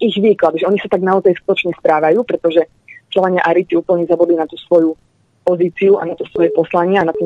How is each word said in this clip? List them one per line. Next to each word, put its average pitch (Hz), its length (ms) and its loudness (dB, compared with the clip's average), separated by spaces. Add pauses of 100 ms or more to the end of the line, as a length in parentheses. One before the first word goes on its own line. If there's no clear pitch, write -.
ich 208 160 -2
výklad, 190 400 2
že 185 80 -2
oni 202 160 0
sa - 80 -6
tak 190 80 -2
naozaj 185 320 2 (100)
skutočne 180 380 -2
správajú, 160 480 0
pretože 165 400 0 (420)
Slovania 185 320 0
a 165 120 0
Riti 175 200 0
úplne 170 320 0
zabudli 170 320 2
na 160 80 -2
tú 160 160 -16
svoju 165 320 2 (480)
pozíciu 180 560 0
a 165 80 -6
na 175 80 -8
to - 160 -10
svoje 170 240 0
poslanie 175 480 0
a 165 60 0
na 160 60 -2
ten - 120 -4